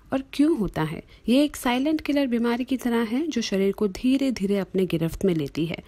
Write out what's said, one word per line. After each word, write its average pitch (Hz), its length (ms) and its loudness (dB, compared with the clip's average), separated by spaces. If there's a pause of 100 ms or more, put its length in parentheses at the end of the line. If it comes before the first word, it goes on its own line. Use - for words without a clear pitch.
(120)
और - 100 -2 (100)
क्यों 302 260 2
होता 175 240 -2
है? 156 200 -6 (260)
ये 254 160 6
एक 294 120 -4
साइलेंट 269 440 0
किलर 285 260 0
बीमारी 240 380 0
की 262 120 -2
तरह 233 280 0
है 233 220 -2
जो 277 160 -2
शरीर 196 300 0
को 214 160 -2
धीरे 262 420 0
धीरे 202 280 0
अपने 185 280 0
गिरफ्त 165 380 -2
में 185 100 4
लेती 151 320 -2
है। 160 100 -6 (120)